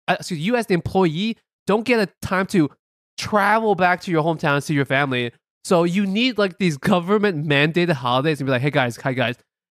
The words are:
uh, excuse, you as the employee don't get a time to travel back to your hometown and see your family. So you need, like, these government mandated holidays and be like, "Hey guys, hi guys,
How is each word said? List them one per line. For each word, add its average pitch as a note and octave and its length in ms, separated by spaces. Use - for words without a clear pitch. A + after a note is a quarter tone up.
uh, F3+ 120
excuse, E3+ 200
you G3+ 160
as A#3 100
the G3+ 80
employee F#3 640
don't G#3+ 180
get A#3+ 140
a G3 120
time F#3+ 220
to D#3+ 240
travel G#3 560
back F3+ 260
to F#3 100
your D#3 120
hometown D#3 320
and C#3+ 80
see E3 100
your C#3 120
family. C3 460
So F3 180
you F#3 240
need, G#3+ 320
like, G3 180
these E3 200
government F#3 680
mandated D#3 460
holidays C3+ 500
and C3+ 60
be C3+ 40
like, B2 120
"Hey D3 80
guys, B2+ 260
hi C3+ 160
guys, A#2+ 220